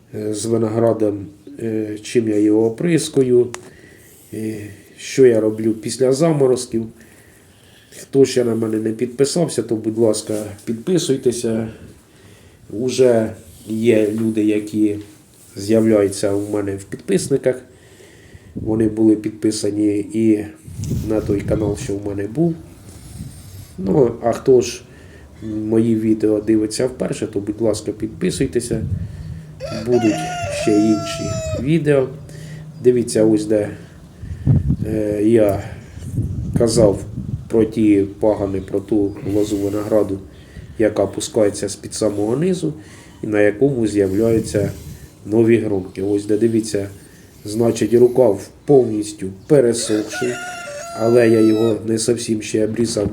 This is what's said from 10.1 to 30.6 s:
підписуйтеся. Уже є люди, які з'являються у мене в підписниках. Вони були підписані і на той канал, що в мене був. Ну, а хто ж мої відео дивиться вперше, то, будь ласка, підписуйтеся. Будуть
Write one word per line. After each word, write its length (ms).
підписуйтеся. 1040
Уже 600
є 440
люди, 340
які 540
з'являються 760
у 180
мене 260
в 80
підписниках. 800
Вони 340
були 280
підписані 840
і 460
на 120
той 200
канал, 360
що 200
в 100
мене 200
був. 280
Ну, 440
а 100
хто 280
ж 220
мої 540
відео 440
дивиться 460
вперше, 400
то, 140
будь 200
ласка, 320
підписуйтеся. 880
Будуть 280